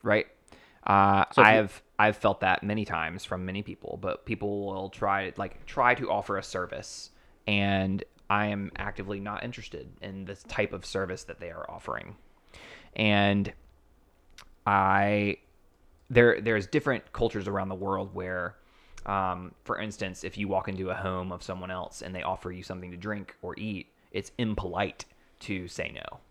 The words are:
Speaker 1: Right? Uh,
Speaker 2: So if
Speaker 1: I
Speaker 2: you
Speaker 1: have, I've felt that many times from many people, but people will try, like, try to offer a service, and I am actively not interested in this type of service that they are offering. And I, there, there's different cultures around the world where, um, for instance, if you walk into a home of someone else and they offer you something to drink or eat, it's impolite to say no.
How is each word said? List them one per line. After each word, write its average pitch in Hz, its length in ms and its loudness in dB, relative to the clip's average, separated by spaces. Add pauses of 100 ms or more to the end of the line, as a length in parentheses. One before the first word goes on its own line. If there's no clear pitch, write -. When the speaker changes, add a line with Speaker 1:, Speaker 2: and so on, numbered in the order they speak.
Speaker 1:
Right? 107 240 4 (600)
Uh, 98 460 8
Speaker 2:
So - 80 6
if 104 60 12
Speaker 1:
I 107 60 12
Speaker 2:
you 110 60 8
Speaker 1:
have, 104 240 0 (160)
I've 107 180 6
felt 98 240 2
that 92 220 2
many 104 220 -2
times 82 400 -6
from 92 220 -6
many 98 160 -6
people, - 400 -10
but - 240 -4
people 101 400 -4
will 95 240 -6
try, 98 460 -2
like, - 280 -8
try 123 300 4
to 120 160 -4
offer 101 260 0
a 95 60 -2
service, - 680 -8 (360)
and 98 580 2 (240)
I 104 180 2
am 101 300 -4
actively 101 440 -8
not 104 240 -8
interested 110 440 -12 (140)
in 95 240 -10
this 98 160 -12
type - 320 -2
of 95 100 -10
service 92 400 -4
that - 160 -14
they 85 100 -10
are 82 200 -10
offering. - 460 -10 (800)
And 101 560 4 (1120)
I, 101 720 4 (720)
there, 120 300 8
there's 107 260 0
different 143 460 -2
cultures 107 360 -2
around 95 220 -2
the 95 40 -6
world 95 400 -4
where, 92 420 -6 (500)
um, 92 480 -2 (100)
for - 140 -4
instance, 101 460 -6
if 95 120 -8
you 101 120 -2
walk 95 200 0
into 92 220 -4
a 92 40 -2
home 92 380 -4
of 87 100 -10
someone 92 280 -8
else 92 320 -8
and 92 120 -10
they 90 80 -8
offer 92 280 -4
you 90 120 -10
something 90 280 -10
to 87 60 -12
drink 101 460 -8
or 90 160 -8
eat, 104 300 -8 (240)
it's - 260 -6
impolite 98 680 -2 (360)
to 92 280 -6
say 76 260 -8
no. 50 260 -14 (100)